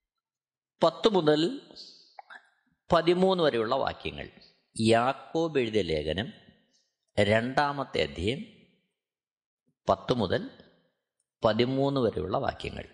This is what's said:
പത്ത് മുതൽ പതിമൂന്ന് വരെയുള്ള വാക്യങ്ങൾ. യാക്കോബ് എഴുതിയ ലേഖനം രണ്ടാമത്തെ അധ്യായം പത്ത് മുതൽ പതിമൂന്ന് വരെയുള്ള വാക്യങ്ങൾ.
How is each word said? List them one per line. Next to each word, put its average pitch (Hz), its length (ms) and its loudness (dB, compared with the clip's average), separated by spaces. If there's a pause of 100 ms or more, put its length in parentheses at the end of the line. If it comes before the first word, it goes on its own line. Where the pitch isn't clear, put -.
(840)
പത്ത് 170 260 4
മുതൽ 156 320 4 (1500)
പതിമൂന്ന് 180 520 2
വരെയുള്ള 120 340 0
വാക്യങ്ങൾ. 80 500 -6 (500)
യാക്കോബ് 131 840 0
എഴുതിയ 110 240 0
ലേഖനം 80 460 -4 (880)
രണ്ടാമത്തെ 131 880 0
അധ്യായം 92 380 -4 (1500)
പത്ത് - 260 2
മുതൽ 113 280 -2 (1000)
പതിമൂന്ന് 131 580 2
വരെയുള്ള 101 380 -2
വാക്യങ്ങൾ. - 560 -8